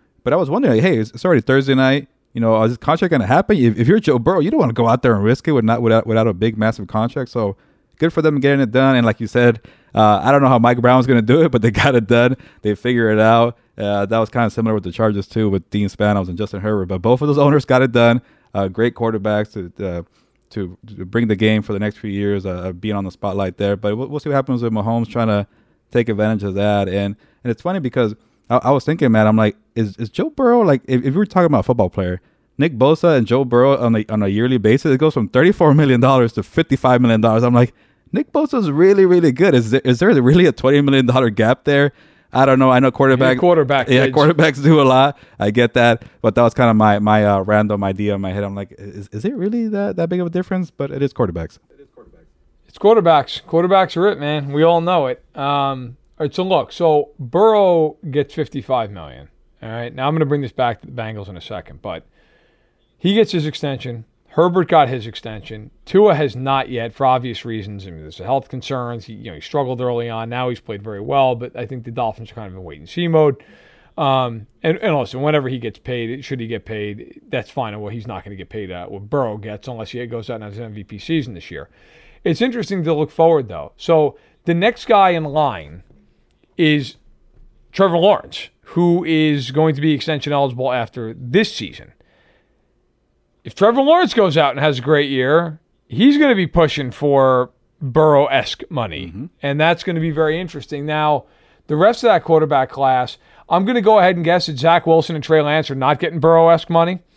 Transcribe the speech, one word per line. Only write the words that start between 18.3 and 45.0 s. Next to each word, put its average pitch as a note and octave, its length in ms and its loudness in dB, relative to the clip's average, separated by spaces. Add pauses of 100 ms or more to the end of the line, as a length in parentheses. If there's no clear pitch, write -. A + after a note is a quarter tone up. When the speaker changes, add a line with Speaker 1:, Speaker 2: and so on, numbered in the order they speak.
Speaker 1:
Uh, G2 140 -2
great A2+ 260 -2
quarterbacks G#2+ 580 -4
to, G2 340 -10
uh, F2 160 -8 (480)
to, F#2 360 -10
to G2+ 180 -14
bring A2+ 240 -2
the G#2+ 80 0
game G#2+ 240 2
for G#2 140 -6
the G2 40 -6
next G#2 200 -6
few G#2+ 120 -12
years, G2+ 360 -4
uh, F2+ 260 -8
being G2+ 220 -8
on G2 100 -6
the F#2+ 60 -10
spotlight F#2+ 480 -6
there. G2+ 180 -2
But G#2 200 -4
we'll, C3 120 -8
we'll C#3+ 120 -10
see D3+ 100 -4
what C#3+ 60 0
happens C3 260 -2
with A2+ 100 -2
Mahomes A2 360 -2
trying A#2 200 -2
to G#2 180 0 (440)
take A#2 180 0
advantage G#2+ 340 -2
of G2 120 -6
that. G2+ 340 0
And, G2+ 280 -4 (280)
and B2 60 -4
it's A2 120 -8
funny F#3 180 -4
because A#2+ 340 -2 (360)
I, A#2+ 140 2
I B2 80 2
was C#3 120 0
thinking, D3 260 0
man, A2 160 4
I'm G#2+ 100 4
like, G#2+ 200 0 (180)
is, G#2+ 220 -4
is A2 140 -10
Joe D4+ 180 -4
Burrow, B3 320 2
like, D3+ 240 2
if, B2+ 160 0
if C3+ 140 -2
we F3 40 -2
were G#3 60 0
talking F3+ 220 0
about C#3+ 140 2
a - 20 0
football A2+ 260 0
player, F2+ 320 -6 (380)
Nick D3 160 0
Bosa D3+ 420 2
and A#2 100 2
Joe C3 200 0
Burrow B2 320 4
on A#2 180 0
a, G#2+ 140 -2
on G#2+ 120 -2
a G2 60 -2
yearly A#2+ 300 0
basis, B2+ 360 2
it C3 40 2
goes D#3 160 2
from A2+ 140 -2
thirty-four D#3 460 4
million C3+ 260 4
dollars B2+ 340 4
to G2+ 80 -4
fifty-five B2+ 600 0
million A2+ 180 4
dollars. A2+ 220 2
I'm B2 100 2
like, A#2+ 220 2 (380)
Nick A#3+ 200 -4
Bosa's C4+ 380 0
really, F#3+ 340 4
really F3 280 4
good. E3 220 2
Is A2 180 0
there, C3 120 2
is B2 140 2
there F#3+ 100 2 (140)
really E3 240 4
a C#3+ 60 4
twenty C#3+ 280 2
million C3+ 240 2
dollar B2 240 2
gap A2 360 0
there? C#3+ 280 2 (400)
I C3 140 4
don't C3 120 4
know. C3 120 4
I B2+ 100 4
know C3 100 2
quarterback, C3 440 2
Speaker 2:
You're - 20 -2
a B2+ 40 -6
quarterback, C#3+ 480 2
Speaker 1:
yeah, C3 180 4
Speaker 2:
kids. C3+ 100 -4
Speaker 1:
quarterbacks D3+ 460 2
do D#3 180 6
a C#3 40 4
lot. C3 340 4 (200)